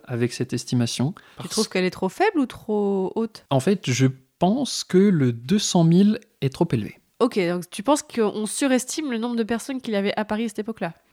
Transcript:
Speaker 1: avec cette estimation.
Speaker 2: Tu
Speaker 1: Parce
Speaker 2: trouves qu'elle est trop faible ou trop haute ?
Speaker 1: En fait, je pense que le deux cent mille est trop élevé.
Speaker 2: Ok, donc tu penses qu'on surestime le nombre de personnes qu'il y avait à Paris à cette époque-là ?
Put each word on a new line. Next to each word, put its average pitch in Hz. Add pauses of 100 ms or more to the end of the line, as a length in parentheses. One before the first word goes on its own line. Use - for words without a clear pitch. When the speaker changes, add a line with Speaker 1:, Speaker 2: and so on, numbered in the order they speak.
Speaker 1:
avec 123
cette 127
estimation. 123
Speaker 2:
Tu - (160)
Speaker 1:
Parce 147
Speaker 2:
trouves -
qu'elle 185
est 180
trop -
faible 381
ou 262
trop 196
haute ? -
Speaker 1:
En 135
fait, 190
je 127 (320)
pense 220
que -
le 170
deux 127
cent 175
mille 190 (220)
est 135
trop 170
élevé. 107 (200)
Speaker 2:
Ok, 240 (100)
donc 175
tu -
penses 285
qu'on 214
surestime 254
le 226
nombre 240
de 226
personnes 240
qu'il 226
y 202
avait 202
à 214
Paris 214
à -
cette -
époque-là ? 202 (200)